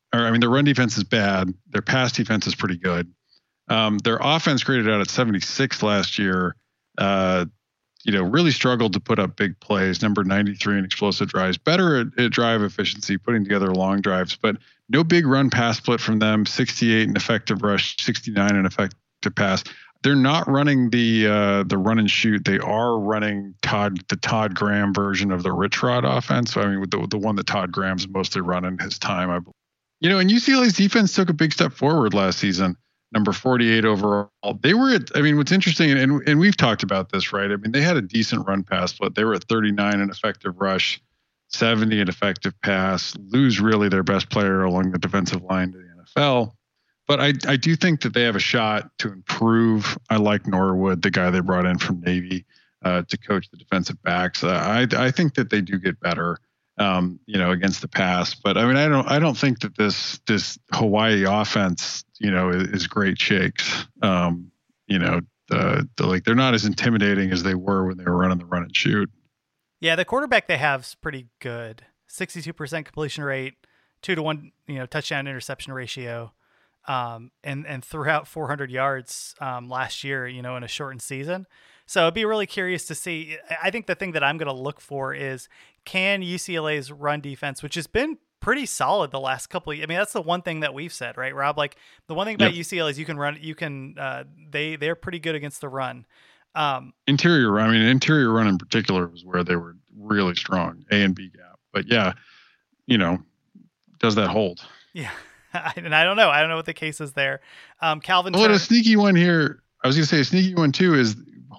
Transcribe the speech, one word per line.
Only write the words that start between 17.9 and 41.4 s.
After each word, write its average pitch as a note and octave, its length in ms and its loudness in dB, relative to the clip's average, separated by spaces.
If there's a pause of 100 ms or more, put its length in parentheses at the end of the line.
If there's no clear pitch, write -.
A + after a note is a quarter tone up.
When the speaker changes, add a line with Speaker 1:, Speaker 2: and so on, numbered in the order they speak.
Speaker 1:
sixty-nine G#2 560 0
in G2 100 4
effective - 680 -4
pass. F#2+ 280 0 (380)
They're C#3 140 4
not C#3 340 4
running C3+ 400 4
the, A2+ 380 4
uh, G2+ 360 2
the F#2+ 140 0
run A2 220 2
and G#2 100 4
shoot. G#2 360 0
They G2 120 2
are A2+ 400 0
running G#2 640 -2
Todd, G#2 460 -2
the - 80 0
Todd G#2+ 400 -2
Graham G#2 400 0
version G2 360 0
of F2 120 -2
the F#2 80 -2
Rich F2+ 320 -2
Rod B2 220 0
offense. B2 480 0
So, A2 80 0
I G#2 80 0
mean, G2 100 -2
with F#2+ 100 -4
the, G#2 160 -2
the G#2 140 -4
one G#2 160 -2
that F#2+ 100 -2
Todd F#2 260 -2
Graham's F#2+ 360 -4
mostly F#2+ 340 -4
run F2+ 240 -2
in F#2 140 -6
his G2+ 180 -6
time, F2+ 320 -4
I F2+ 80 -2
believe. F2 160 -10 (460)
You E3 100 2
know, G3 80 4
and F#3 140 4
U A#3+ 80 6
C C4+ 140 4
L B3+ 100 6
A's A3 100 6
defense G3 400 4
took F#3 160 2
a F3 40 2
big D3+ 200 2
step D3+ 180 2
forward C3 440 2
last F#2+ 240 2
season. F#2 360 2 (360)
Number G#2+ 220 2
forty-eight A2+ 520 4
overall. G2+ 440 2 (320)
They F3 140 4
were C4 160 6
at, F3 240 2
I D3 60 4
mean, D3 140 4
what's D3 160 2
interesting, F3 380 4
and, C#3 400 4
and D3 100 6
we've G3 160 6
talked A2+ 280 2
about F#2+ 280 -2
this, F#2+ 220 -2
right? G2+ 180 0
I G2+ 40 0
mean, G#2+ 160 -4
they C#3 100 2
had E3 160 2
a A#2 60 0
decent G#2+ 440 -2
run G2 160 0
pass F#2 280 -2
split. F#2 240 -4
They G#2 80 0
were A2 100 2
at F2+ 120 -4
thirty-nine G#2 540 0
in G2 120 0
effective G2 500 -4
rush, F#2+ 400 0 (460)